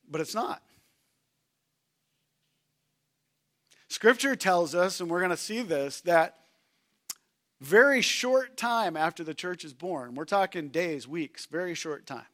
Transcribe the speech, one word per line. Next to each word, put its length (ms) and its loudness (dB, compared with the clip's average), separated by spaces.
But 120 -4
it's 120 -8
not. 280 -4
Scripture 480 2
tells 380 2
us, 260 0
and 100 -6
we're 100 0
gonna 160 0
see 240 -6
this, 420 -4
that 360 4
very 400 6
short 560 0
time 400 0
after 260 -2
the 120 -8
church 320 -8
is 80 -16
born, 400 -8
we're 100 -6
talking 440 0
days, 380 -2
weeks, 380 -8
very 300 -6
short 320 -8
time 280 -12